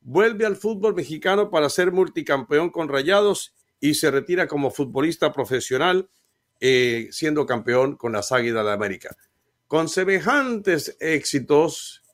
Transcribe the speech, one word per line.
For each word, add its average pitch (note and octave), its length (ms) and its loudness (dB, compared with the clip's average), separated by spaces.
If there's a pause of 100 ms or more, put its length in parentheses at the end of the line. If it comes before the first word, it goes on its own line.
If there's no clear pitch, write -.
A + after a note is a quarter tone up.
Vuelve G#3 440 0
al G3+ 120 -2
fútbol G#3 360 -2
mexicano F3 560 -2
para D#3 200 2
ser F3+ 220 2
multicampeón D#3 800 0
con D#3+ 200 -4
Rayados F#3 680 0 (240)
y D3 160 2
se D3+ 160 2
retira D#3+ 360 0
como C#3+ 220 -2
futbolista C#3+ 600 -2
profesional, C3+ 800 -2 (500)
eh, B2 520 2
siendo D3+ 340 -2
campeón B2+ 500 0
con A#2 160 -6
las G#2+ 200 -4
Águilas A#2 340 2
de G#2 80 0
América. G2+ 420 -6 (520)
Con D#3+ 220 0
semejantes G3 1080 0
éxitos, D3+ 1040 0 (100)